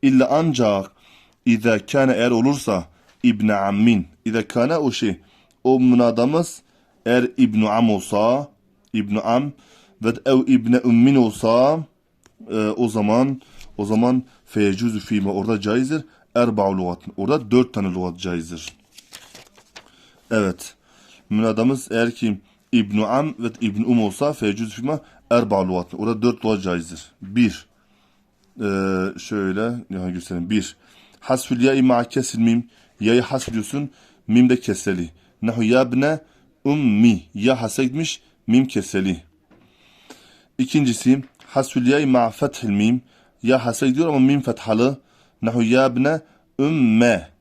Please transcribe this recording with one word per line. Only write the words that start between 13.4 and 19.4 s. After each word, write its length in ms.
o 60
zaman 380
feyecüzü 540
fîme, 300
orada 300
caizdir. 440
Erba'u 440
lügat. 200
Orada 340
dört 240
tane 140
lügat 300
caizdir. 540